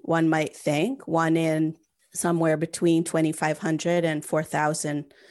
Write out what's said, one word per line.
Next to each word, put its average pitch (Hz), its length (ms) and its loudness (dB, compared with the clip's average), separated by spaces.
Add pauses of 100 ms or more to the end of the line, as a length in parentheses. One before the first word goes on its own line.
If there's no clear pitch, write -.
one 165 280 2
might 156 260 0
think. 175 520 -2
One 165 300 2
in 160 400 0 (360)
somewhere 165 440 2
between 165 480 0
twenty-five 160 540 0
hundred 170 440 0
and 156 220 -2
four 156 180 0
thousand 151 720 -4 (180)